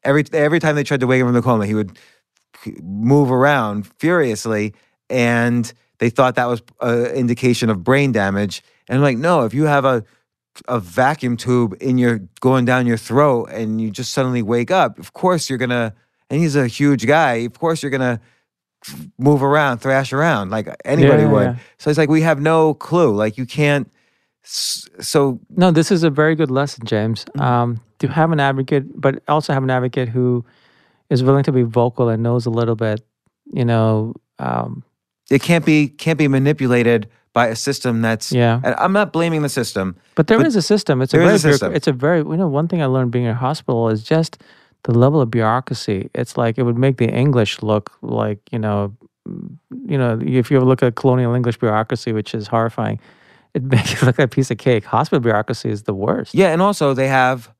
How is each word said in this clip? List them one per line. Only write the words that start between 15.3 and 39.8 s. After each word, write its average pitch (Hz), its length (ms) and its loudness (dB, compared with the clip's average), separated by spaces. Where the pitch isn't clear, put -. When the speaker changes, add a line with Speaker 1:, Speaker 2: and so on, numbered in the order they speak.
Speaker 1:
you're 127 100 -6
gonna," 120 340 -2
and 139 100 -2
he's 156 160 0
a 139 120 2
huge 135 380 0
guy, 143 280 2
"of - 140 -12
course 165 240 -4
you're 139 80 -6
gonna 127 280 -2
move 139 260 4
around, 139 360 2
thrash 135 340 0
around 135 360 0
like 104 180 -6
anybody 135 380 4
Speaker 2:
Yeah, 107 80 4
Speaker 1:
would." 107 120 4
Speaker 2:
yeah. 123 120 -2
Speaker 1:
So - 120 -4
it's 151 80 2
like, 151 120 2
we 160 120 4
have 160 200 2
no 156 320 4
clue. 151 400 2
Like, 104 240 -2
you 127 80 -6
can't, 143 460 -2
s-, - 440 -8
so 139 400 0
Speaker 2:
No, 180 220 4
this 160 200 2
is 170 120 2
a 165 60 4
very 151 260 2
good 151 160 -2
lesson, 131 340 -4
James. 110 400 -2
Speaker 1:
Mm-hmm. - 160 -8
Speaker 2:
Um, 120 400 0
to 135 80 -2
have 165 240 2
an 151 80 0
advocate, 139 600 -2
but 139 280 -2
also 151 260 0
have 135 100 0
an 131 60 -2
advocate 127 400 -2
who 123 360 0
is 127 140 2
willing 135 200 4
to 151 80 0
be 127 120 2
vocal 120 460 0
and 113 120 -2
knows 120 240 0
a 120 40 -2
little 117 260 0
bit, 107 260 -4
you 123 120 -2
know, 110 480 0
um, 67 440 -6
Speaker 1:
It 135 100 2
can't 170 240 0
be, 151 220 4
can't 160 320 -4
be 151 80 2
manipulated 123 800 2
by 120 140 2
a 113 80 -4
system 120 460 -4
that's, 113 300 -2
Speaker 2:
Yeah. 120 320 2
Speaker 1:
and 123 140 -2
I'm 185 160 0
not 202 200 0
blaming 165 300 0
the 143 60 -2
system, 98 460 -4